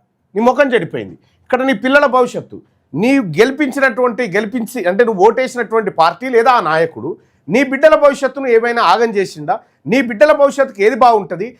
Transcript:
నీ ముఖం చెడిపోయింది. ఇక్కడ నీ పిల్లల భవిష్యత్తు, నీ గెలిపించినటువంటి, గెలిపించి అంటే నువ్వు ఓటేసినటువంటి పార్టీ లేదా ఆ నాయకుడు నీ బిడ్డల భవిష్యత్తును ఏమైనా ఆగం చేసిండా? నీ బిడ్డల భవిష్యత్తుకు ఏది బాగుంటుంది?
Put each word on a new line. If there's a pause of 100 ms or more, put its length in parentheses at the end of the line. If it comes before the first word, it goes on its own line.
(340)
నీ
ముఖం
చెడిపోయింది.
ఇక్కడ
నీ
పిల్లల
భవిష్యత్తు, (320)
నీ
గెలిపించినటువంటి, (140)
గెలిపించి
అంటే
నువ్వు
ఓటేసినటువంటి
పార్టీ
లేదా
ఆ
నాయకుడు (300)
నీ
బిడ్డల
భవిష్యత్తును
ఏమైనా
ఆగం
చేసిండా? (260)
నీ
బిడ్డల
భవిష్యత్తుకు
ఏది
బాగుంటుంది?